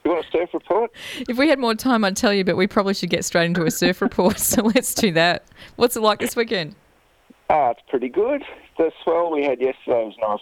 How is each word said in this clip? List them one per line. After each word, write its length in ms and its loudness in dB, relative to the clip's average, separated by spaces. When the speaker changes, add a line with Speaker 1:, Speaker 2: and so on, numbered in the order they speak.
Speaker 1:
You 80 0
want 140 -2
a 60 -20
surf 220 -2
report? 380 -2
Speaker 2:
If 100 -4
we 120 4
had 100 4
more 140 0
time, 320 2
I'd 100 0
tell 180 2
you, 100 2
but 140 0
we 100 2
probably 260 0
should 160 -4
get 160 -2
straight 200 2
into 200 0
a 60 2
surf 300 0
report, 380 2
<laughs> 120 -2
so 120 2
let's 300 0
do 200 0
that. 300 2
What's 180 2
it 60 -6
like 180 2
this 160 -4
weekend? 400 -4
Speaker 1:
Ah, 220 2
it's 160 -12
pretty 220 -4
good. 340 -2
The 140 2
swell 280 0
we 120 -2
had 180 -2
yesterday 440 0
was 140 -12
nice 220 -2